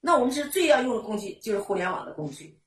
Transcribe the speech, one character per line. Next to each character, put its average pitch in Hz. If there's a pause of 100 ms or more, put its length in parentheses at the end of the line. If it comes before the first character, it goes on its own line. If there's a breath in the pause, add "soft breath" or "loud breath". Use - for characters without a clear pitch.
那 339
我 247
们 262
是 294
最 370
要 269
用 254
的 220
工 214
具 202
就 -
是 196
互 196
联 180
网 180
的 -
工 151
具 156